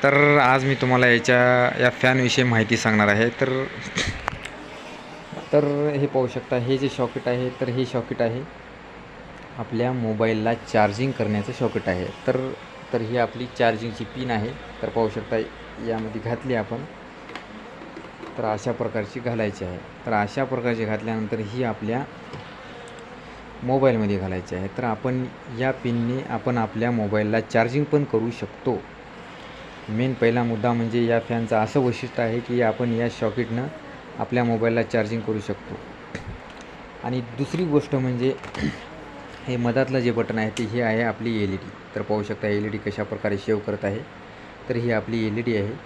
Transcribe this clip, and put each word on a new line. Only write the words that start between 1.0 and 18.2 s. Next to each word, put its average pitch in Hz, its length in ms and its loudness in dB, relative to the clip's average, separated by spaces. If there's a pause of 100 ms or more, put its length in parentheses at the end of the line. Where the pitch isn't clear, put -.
याच्या, 123 580 8 (180)
या 123 60 8
फॅनविषयी 127 540 4
माहिती 113 340 4
सांगणार 107 300 6
आहे. 107 220 6
तर, 131 360 0 (1900)
तर 147 420 4
हे 139 120 2
पाहू 131 200 2
शकता, 123 280 -4
हे 127 220 2
जे 135 120 0
सॉकेट 123 380 -2
आहे, 127 220 0
तर 127 200 -4
हे 123 160 0
सॉकेट 120 360 -2
आहे 120 220 0 (1120)
आपल्या 120 340 0
मोबाईलला 113 600 2
चार्जिंग 110 580 2
करण्याचं 107 400 0
सॉकेट 107 380 -2
आहे. 90 160 0
तर, 131 480 -2 (400)
तर 120 80 2
ही 117 160 -2
आपली 127 280 0 (140)
चार्जिंगची 117 440 2
पिन 123 280 -4
आहे. 110 180 0 (320)
तर - 80 -2
पाहू 110 200 2
शकता, 110 280 -2 (500)
यामध्ये 110 340 -4
घातली 120 340 -2
आपण, 110 220 -2 (1600)